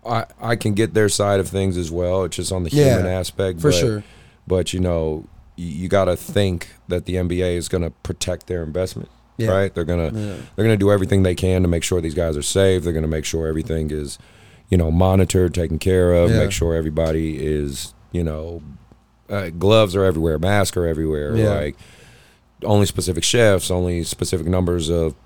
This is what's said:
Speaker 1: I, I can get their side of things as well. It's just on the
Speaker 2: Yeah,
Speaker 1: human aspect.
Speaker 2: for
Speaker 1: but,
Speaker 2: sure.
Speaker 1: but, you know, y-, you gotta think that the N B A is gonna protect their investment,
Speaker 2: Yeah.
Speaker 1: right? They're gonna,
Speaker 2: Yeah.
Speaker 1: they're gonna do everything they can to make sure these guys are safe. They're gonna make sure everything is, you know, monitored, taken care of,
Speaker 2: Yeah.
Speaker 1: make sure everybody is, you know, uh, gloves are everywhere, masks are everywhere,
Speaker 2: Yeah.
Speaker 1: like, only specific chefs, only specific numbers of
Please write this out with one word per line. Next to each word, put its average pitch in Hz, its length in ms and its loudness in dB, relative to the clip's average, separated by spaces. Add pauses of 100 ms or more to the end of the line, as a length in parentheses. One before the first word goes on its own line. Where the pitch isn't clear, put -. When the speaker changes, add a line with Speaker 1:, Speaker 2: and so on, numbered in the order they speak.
Speaker 1:
I, 113 180 -2 (160)
I 117 160 0
can 107 180 -2
get 104 180 0
their 107 160 4
side 101 320 2
of 90 80 -4
things 95 300 -2
as 85 120 -4
well. 90 340 -2
It's 82 120 -8
just 90 160 -6
on 92 120 -2
the 82 60 -4
Speaker 2:
Yeah, 139 280 4
Speaker 1:
human 90 140 0
aspect. 92 500 -4
Speaker 2:
for 147 80 4
Speaker 1:
but, 90 60 2
Speaker 2:
sure. 104 280 0 (420)
Speaker 1:
but, 92 280 0
you 92 60 -2
know, 82 440 -2 (320)
y-, 85 80 -12
you 87 240 -8
gotta 92 260 2
think 95 540 -2 (200)
that 87 180 -4
the 90 100 -4
N 90 120 -2
B 90 140 -2
A 87 140 0
is 85 120 -6
gonna 87 220 -2 (120)
protect - 440 -6
their 90 160 -6
investment, 85 460 -6 (300)
Speaker 2:
Yeah. 113 100 -2
Speaker 1:
right? 95 260 2
They're 87 100 -2
gonna, 82 300 0
Speaker 2:
Yeah. 104 200 -6 (200)
Speaker 1:
they're 101 120 0
gonna 110 100 6
do 101 160 4
everything 98 300 4
they 90 120 4
can 92 280 2
to 90 60 2
make 82 140 0
sure 90 200 0
these 80 120 -4
guys 82 220 -2
are 73 60 -4
safe. 95 420 2
They're 87 80 0
gonna 80 160 -2
make 78 160 -2
sure 80 220 -4
everything 80 440 -2
is, 73 280 -8 (500)
you 95 80 4
know, 82 140 4
monitored, 90 640 4
taken 80 240 -2
care 90 340 2
of, 87 180 4
Speaker 2:
Yeah. 110 100 4
Speaker 1:
make 98 120 0
sure 85 220 0
everybody 80 680 -2
is, 73 520 -6 (180)
you 87 100 -2
know, 80 400 -8 (680)
uh, 98 200 -6
gloves 95 480 4
are 98 80 4
everywhere, 80 340 2
masks 95 380 0
are 87 100 0
everywhere, 78 480 -2
Speaker 2:
Yeah. 107 200 2
Speaker 1:
like, 73 220 -4 (880)
only 101 220 4
specific 87 380 -4
chefs, 104 480 2
only 90 320 -2
specific 85 420 -4
numbers 87 420 0
of 82 260 0 (120)